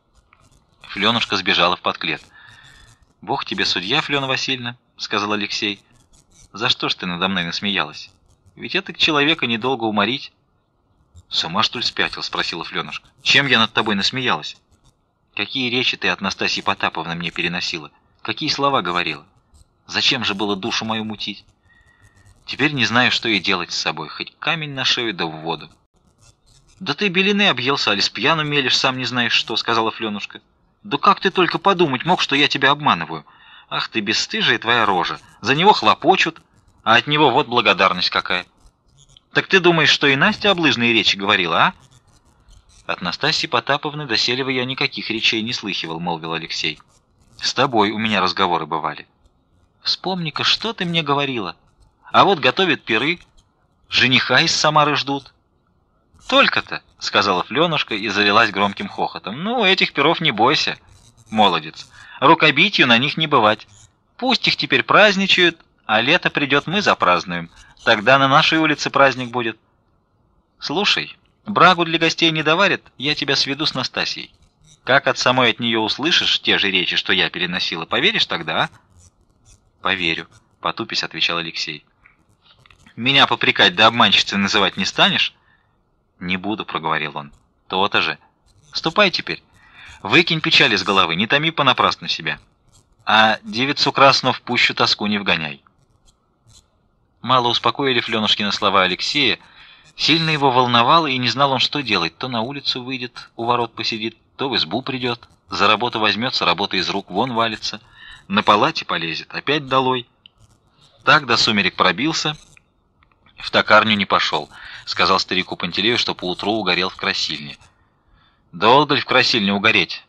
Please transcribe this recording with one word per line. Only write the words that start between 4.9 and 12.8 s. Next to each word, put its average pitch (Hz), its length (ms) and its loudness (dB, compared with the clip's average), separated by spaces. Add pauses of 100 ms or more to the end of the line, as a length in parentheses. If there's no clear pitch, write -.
сказал 104 360 -4
Алексей. 101 500 -4 (680)
"За 113 160 -2
что - 200 -2
ж - 60 -4
ты - 100 -10
надо 90 220 -2
мной 95 160 -2
насмеялась? 85 680 -6 (460)
Ведь 113 180 -12
это 185 200 -4
человека 151 520 2
недолго 117 380 -2
уморить". 107 500 -2 (960)
"С - 140 -2
ума, 170 180 -2
что - 160 -2
ли, 110 80 -4
спятил?" 82 380 -4
спросила 85 400 -6
Фленушка. 80 440 -10 (140)